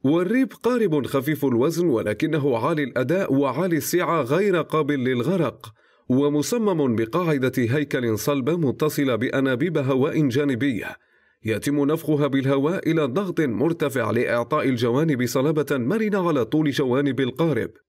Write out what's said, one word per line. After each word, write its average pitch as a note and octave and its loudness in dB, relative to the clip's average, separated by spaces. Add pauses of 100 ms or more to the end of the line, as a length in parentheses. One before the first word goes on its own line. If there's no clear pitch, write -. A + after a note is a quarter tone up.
والريب F3+ 0 (100)
قارب G#3 2
خفيف C#3 -2
الوزن، D3+ 2
ولكنه C3+ 0
عالي D3+ 0
الأداء C3 0
وعالي C#3+ 0
السعة E3 0
غير E3+ 2
قابل D3 0
للغرق، C3 -2 (360)
ومصمم D3 2
بقاعدة C3 0
هيكل B2+ 0
صلبة C#3+ -2
متصلة C#3 0
بأنابيب C3+ 0
هواء C#3 0
جانبية C3+ -2 (500)
يتم C#3 0
نفخها D3 0
بالهواء C#3 0
إلى D#3 2
ضغط E3 -2
مرتفع C3 0
لإعطاء A#2+ 0
الجوانب B2 0
صلابة C#3+ 0
مرنة F#3 0
على C#3 2
طول D3+ 0
جوانب C3+ 0
القارب. C3+ 0 (200)